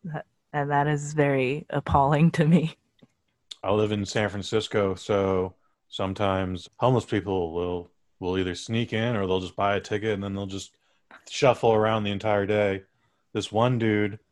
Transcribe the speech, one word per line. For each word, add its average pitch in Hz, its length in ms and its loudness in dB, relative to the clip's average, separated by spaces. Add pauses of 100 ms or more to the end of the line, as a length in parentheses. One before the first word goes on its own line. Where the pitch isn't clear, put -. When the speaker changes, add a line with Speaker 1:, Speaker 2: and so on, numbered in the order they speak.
Speaker 1:
That, 156 200 -10 (280)
and 143 180 0
that 143 160 4
is 147 240 -2
very 143 580 0
appalling 147 640 4
to 160 160 2
me. 160 300 2 (840)
Speaker 2:
I 95 100 -2
live 107 200 2
in 104 140 -2
San 107 240 -2
Francisco, 101 680 -2
so 95 600 0 (340)
sometimes 95 880 -2
homeless 120 260 2
people 92 480 -2
will, 87 400 -6 (300)
will 92 160 -2
either 92 180 -2
sneak 113 380 -4
in 113 240 -2
or 98 100 -2
they'll 92 140 0
just 90 160 -10
buy 101 180 0
a 98 60 -2
ticket 107 320 -4
and 98 100 -6
then 101 100 -6
they'll 98 120 -6
just 95 320 -12 (520)
shuffle 120 440 4
around 107 320 2
the 101 60 -2
entire 101 340 0
day. 101 380 0 (500)
This 104 180 -6
one 120 260 2
dude 107 420 0 (120)